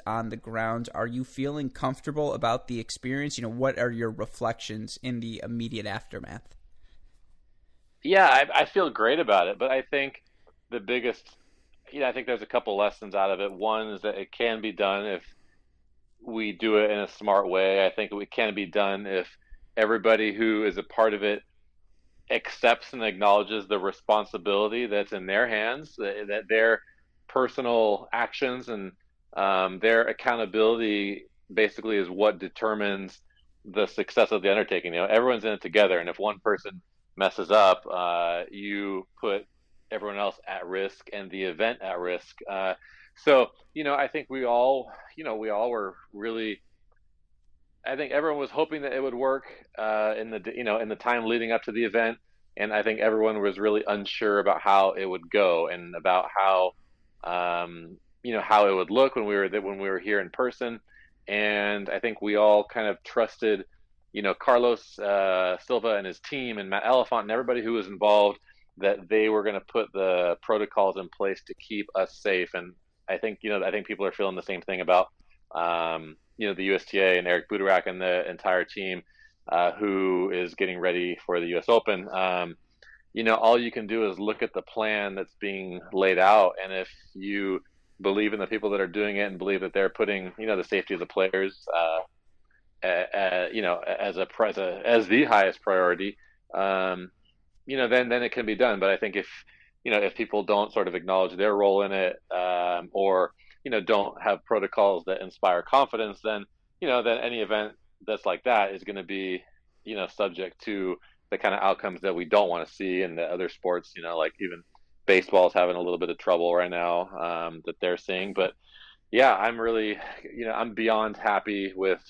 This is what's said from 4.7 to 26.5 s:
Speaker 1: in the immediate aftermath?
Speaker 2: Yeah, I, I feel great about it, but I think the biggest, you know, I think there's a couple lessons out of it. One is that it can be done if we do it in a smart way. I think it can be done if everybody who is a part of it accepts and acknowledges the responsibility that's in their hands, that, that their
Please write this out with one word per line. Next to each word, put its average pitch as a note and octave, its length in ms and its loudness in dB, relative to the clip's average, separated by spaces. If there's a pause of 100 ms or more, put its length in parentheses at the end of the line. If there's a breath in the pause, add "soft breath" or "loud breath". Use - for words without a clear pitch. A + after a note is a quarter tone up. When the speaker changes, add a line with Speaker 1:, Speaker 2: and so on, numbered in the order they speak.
Speaker 1:
in B2 160 -6
the A2+ 240 -10
immediate A2+ 440 -6
aftermath? - 680 -12 (1500)
Speaker 2:
Yeah, F#3 260 6
I, C#3 340 6
I D3+ 40 4
feel F3+ 240 2
great A2+ 300 2
about G2 300 4
it, G2+ 100 -6
but C3 120 0
I C3 100 0
think C#3 420 -6 (460)
the A#2 120 -8
biggest, A#2 420 -4 (680)
you C#3+ 80 -6
know, C3 80 0
I - 20 -4
think A#2 160 -8
there's A#2 140 -4
a G#2+ 40 -14
couple A2+ 300 -2
lessons G2+ 400 -2
out G2 160 2
of F#2 80 -2
it. G2+ 140 -4
One A2 340 -2
is G2+ 140 -10
that G2+ 160 -6
it G2 160 -12
can A2+ 260 -2
be G#2 140 -6
done G2+ 320 0
if G2 180 -6 (960)
we A2 320 -6
do G#2+ 240 2
it G#2+ 160 6
in G#2 80 0
a G2 80 -4
smart G2+ 400 2
way. F#2+ 380 4
I F2+ 40 4
think G#2 220 -6
it G2+ 200 -10
can A2 220 -2
be G2 120 -6
done G2 420 -2
if F#2+ 220 -2 (480)
everybody A2 560 4
who A2 320 0
is F#2 120 0
a G2+ 60 -6
part A2 300 2
of G2+ 100 -4
it G#2 180 0 (880)
accepts - 600 0
and B2+ 100 -10
acknowledges G2+ 680 2
the G#2 100 0
responsibility G#2 1080 0
that's G#2 260 -2
in F#2 120 -8
their G#2 220 0
hands, A#2 520 -4
that, G#2 280 -6
that G#2 220 -6
their A2 320 4 (480 soft breath)